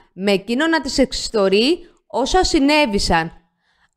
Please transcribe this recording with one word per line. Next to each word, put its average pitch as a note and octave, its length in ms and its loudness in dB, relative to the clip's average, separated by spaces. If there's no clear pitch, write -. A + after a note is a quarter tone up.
με G3 200 -2
εκείνο A#3 340 -2
να E4 140 0
της - 180 -4
εξιστορεί A3+ 920 0
όσα C#4 360 0
συνέβησαν. C4 880 0